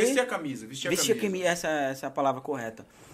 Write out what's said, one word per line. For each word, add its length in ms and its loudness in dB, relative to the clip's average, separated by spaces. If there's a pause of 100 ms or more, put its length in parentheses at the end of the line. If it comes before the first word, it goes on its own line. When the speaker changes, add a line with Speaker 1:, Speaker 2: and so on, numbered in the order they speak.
Speaker 1:
vestir 140 4
a 60 2
camisa, 400 -6
vestir 220 -8
a 20 2
Speaker 2:
Vestir 220 4
a 40 2
Speaker 1:
camisa. 160 -2
Speaker 2:
cami-, 100 -2
essa, 260 2
essa 380 -2
é 20 -4
a 20 -12
palavra 300 2
correta. 460 -6 (280)